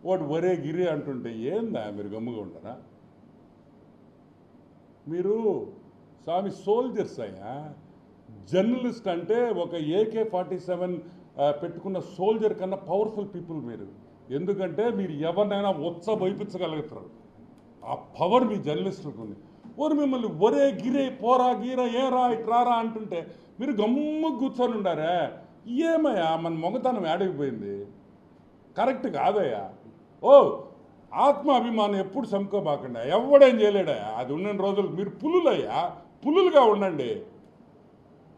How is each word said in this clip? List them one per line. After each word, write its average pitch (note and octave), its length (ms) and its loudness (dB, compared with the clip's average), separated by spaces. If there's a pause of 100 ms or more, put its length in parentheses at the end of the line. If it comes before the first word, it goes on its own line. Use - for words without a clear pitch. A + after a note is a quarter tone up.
వాడు F3+ 180 0
ఒరే E3 320 0
గిరి D#3+ 340 -2
అంటుంటే C3 480 -6
ఏందా D3 520 -4
మీరు G2+ 180 -10
గమ్ముగా A2 340 -8
ఉంటారా? G2 360 -14 (2250)
మీరు F3+ 600 0 (560)
స్వామి F#3 280 -2
సోల్జర్స్ G#3 680 -2
అయ్యా. A#2 540 -12 (760)
జర్నలిస్ట్ A#3 560 0
అంటే G3+ 420 0
ఒక F3 260 -2
ఏకే G#3 480 0
ఫార్టీ F3+ 360 -4
సెవెన్, F3+ 420 -4 (400)
ఆ, D3 100 4
పెట్టుకున్న F3 480 -6
సోల్జర్ G#3+ 600 0
కన్నా F#3 180 -4
పవర్ఫుల్ G#3 580 -2
పీపుల్ E3 260 -8
మీరు. A2 260 -10 (420)
ఎందుకంటే F#3 640 -2
మీరు F#3+ 200 -4
ఎవరినైనా G3 580 0
ఉచ్చ E3+ 460 -2
వైపించగలుగుతారు. F3 960 -6 (760)
ఆ B2 100 -6
పవర్ G3 480 2
మీ G#3 120 0
జర్నలిస్టులకు D3+ 680 -6
ఉంది. A2 140 -12 (440)
ఓరు D4+ 140 0
మిమ్మల్ని C4 340 0
ఒరే B3 440 4
గిరే C4 380 -2
పోరా B3+ 380 4
గీరా B3 360 0
ఏరా B3+ 460 2
ఇట్రారా A#3 440 2
అంటుంటే A3 640 -4 (240)
మీరు C#4 120 -2
గమ్ము D4 680 0
కూర్చొని B3 340 -2
ఉండారే. E3+ 580 0 (360)
ఏమయ్యా B3+ 680 2
మన E3 180 -4
మొగతనం G3 540 -2
ఏడైపోయింది? C3+ 800 -2 (920)
కరెక్ట్ A#3+ 300 -2
కాదయ్యా. C#3 680 -2 (500)
ఓ B3 380 8 (520)
ఆత్మాభిమానం A3+ 840 2
ఎప్పుడు G3 320 -4
చంపుకోబాకండి, D#3 720 -2
ఎవడేం A#3+ 600 8
చేయలేడయ్యా. D#3 560 2
అది B2+ 160 -4
ఉన్న F#3 180 -4
రోజులు G3 360 0
మీరు F3+ 220 -4
పులులయ్యా, F3 840 0 (320)
పులులుగా E4 360 8
ఉండండి, F3+ 600 2 (1160)